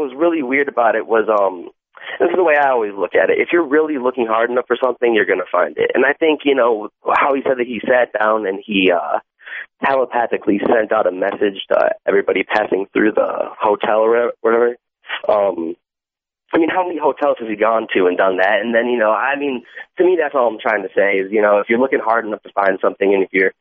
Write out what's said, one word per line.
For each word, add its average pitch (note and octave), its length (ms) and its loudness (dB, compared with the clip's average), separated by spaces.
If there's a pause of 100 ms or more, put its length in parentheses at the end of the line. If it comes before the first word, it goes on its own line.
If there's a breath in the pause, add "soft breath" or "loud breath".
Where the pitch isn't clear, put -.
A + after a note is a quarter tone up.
was B2 80 -12
really E3 260 0
weird C#3 240 0
about A#2 280 0
it F#2+ 120 -4
was, G#2+ 220 2
um, G2 400 0 (500 loud breath)
this E3+ 100 2
is F3 60 -2
the F3+ 80 2
way D3+ 160 4
I C#3 120 2
always G#2+ 260 -2
look F#2 180 -4
at F#2 140 4
it. - 100 0
If - 120 -2
you're E3+ 160 2
really D3+ 300 0
looking B2 300 -2
hard A2+ 220 0
enough B2 180 -2
for A#2 160 0
something, A#2+ 300 0
you're G#2 120 4
gonna F#2 260 0
find E2 260 0
it. - 180 0
And C3 100 2
I C#3 80 2
think, D#3 320 0
you C#3 100 2
know, A#2 340 0 (180)
how - 260 0
he C#3 100 -2
said C3 140 0
that A#2+ 100 -4
he A2 200 -8
sat B2 300 2
down G#2+ 300 0
and G2 180 -4
he, F#2+ 260 2
uh, D2+ 280 -2 (640 loud breath)
telepathically A#2 760 0
sent A2 320 0
out G#2+ 160 2
a F2+ 40 2
message F#2+ 480 -4 (100)
to - 220 2 (160)
everybody F#2+ 360 0
passing G2+ 500 -2
through G#2+ 180 2
the - 380 -2 (100)
hotel G#2+ 400 0
or A#2 320 2 (100)
whatever. A#2 340 2 (520 loud breath)
Um, E3+ 480 0 (800)
I D#3 60 2
mean, D#3+ 100 2
how F3+ 180 -2
many E3 140 -8
hotels C#3+ 380 0
has A2+ 100 -8
he G#2+ 60 -4
gone A2+ 400 0
to F#2+ 100 2
and F2+ 120 2
done F#2+ 200 2
that? G2 240 2
And A#2 140 -2
then, A#2+ 120 2
you A#2+ 120 0
know, G#2+ 120 2
I B2 260 -2
mean, C3+ 260 -6 (340 loud breath)
to F#3 80 2
me, F3+ 160 4
that's C#3+ 140 -4
all B2 120 2
I'm A2 140 -4
trying G#2+ 220 0
to F#2 120 -10
say G2 240 2
is, F#2+ 120 -6
you G#2+ 100 2
know, G#2 180 4
if G2+ 80 -2
you're A#2 120 2
looking C3+ 240 0
hard A2+ 220 0
enough G#2 180 -8
to - 100 -20
find F#2+ 280 0
something, G2 320 0
and F#2+ 100 2
if F2+ 100 -4
you're, F#2+ 280 2